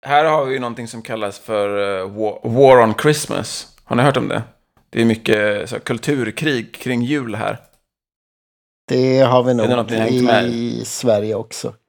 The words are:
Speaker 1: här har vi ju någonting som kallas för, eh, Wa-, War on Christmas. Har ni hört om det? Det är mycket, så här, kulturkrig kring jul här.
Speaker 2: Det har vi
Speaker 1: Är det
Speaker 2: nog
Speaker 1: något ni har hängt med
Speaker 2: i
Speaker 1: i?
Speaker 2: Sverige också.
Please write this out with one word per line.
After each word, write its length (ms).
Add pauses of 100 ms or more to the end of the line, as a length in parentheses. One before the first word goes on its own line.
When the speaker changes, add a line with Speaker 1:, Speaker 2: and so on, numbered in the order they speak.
Speaker 1:
här 180
har 200
vi 100
ju 60
någonting 280
som 140
kallas 360
för, 640
eh, 80
Wa-, 340
War 380
on 220
Christmas. 800
Har 120
ni 60
hört 140
om 120
det? 140 (480)
Det 100
är 40
mycket, 640
så 60
här, 60
kulturkrig 920
kring 280
jul 320
här. 240 (1300)
Speaker 2:
Det 320
har 220
vi 80
Speaker 1:
Är 40
det 140
Speaker 2:
nog 80
Speaker 1:
något 140
ni 80
har 100
hängt 160
med 220
Speaker 2:
i 340
Speaker 1:
i? 40
Speaker 2:
Sverige 500
också. 400 (140)